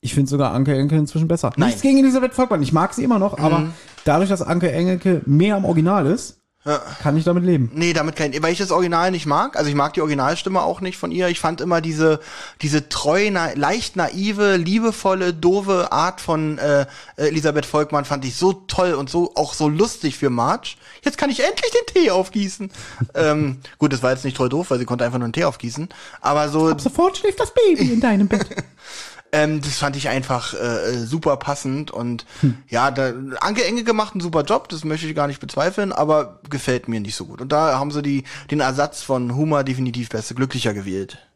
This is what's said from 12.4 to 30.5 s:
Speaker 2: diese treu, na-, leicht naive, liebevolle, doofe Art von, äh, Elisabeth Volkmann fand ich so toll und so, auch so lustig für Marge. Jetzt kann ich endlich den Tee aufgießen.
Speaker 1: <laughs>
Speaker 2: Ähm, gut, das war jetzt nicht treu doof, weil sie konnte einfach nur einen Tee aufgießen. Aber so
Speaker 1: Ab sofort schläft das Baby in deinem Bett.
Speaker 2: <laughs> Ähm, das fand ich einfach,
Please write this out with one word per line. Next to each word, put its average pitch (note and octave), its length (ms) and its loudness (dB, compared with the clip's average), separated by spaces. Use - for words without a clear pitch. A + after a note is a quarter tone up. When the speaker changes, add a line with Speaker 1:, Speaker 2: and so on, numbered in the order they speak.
Speaker 2:
diese D3+ 260 0
treu, F#3+ 440 2
na-, E3 240 -2
leicht D#3+ 400 -2
naive, G3 600 0
liebevolle, F#3+ 760 0
doofe F#3 560 2
Art E3+ 300 0
von, D#3 380 -2
äh, C#3+ 280 2
Elisabeth D3+ 500 0
Volkmann D3+ 380 0
fand C3+ 200 -4
ich B2+ 120 -8
so F#3 160 2
toll F#3 400 0
und C3+ 180 -4
so, F3 240 0
auch - 200 0
so D3+ 140 0
lustig D#3 480 0
für C#3 140 0
Marge. B2+ 460 -2
Jetzt C#4+ 140 -2
kann C#4+ 120 0
ich A#3 120 -2
endlich A4+ 300 0
den A#4 220 0
Tee E4 180 6
aufgießen. F#3+ 580 -2
Speaker 1:
<laughs> - 220 -6
Speaker 2:
Ähm, D3+ 420 2
gut, D3 140 2
das A#2+ 120 -4
war B2+ 80 4
jetzt C3 120 -4
nicht C3 120 -4
treu B2+ 120 2
doof, D#3 220 -2
weil B2+ 80 2
sie B2 60 -2
konnte B2 200 -2
einfach A#2+ 140 -2
nur B2 80 -2
einen A2+ 60 -6
Tee E3+ 120 0
aufgießen. C#3 440 -6
Aber D3 300 0
so D#3+ 180 4
Speaker 1:
Ab D3+ 120 0
sofort F4+ 360 0
schläft G4 240 -2
das A#4 120 -2
Baby F4 420 4
in A3+ 60 2
deinem G3+ 280 4
Bett. G3 180 0
Speaker 2:
<laughs> - 180 -10
Ähm, D3+ 300 2
das C#3+ 160 -6
fand C#3+ 200 -2
ich C#3 120 -4
einfach, B2+ 460 -2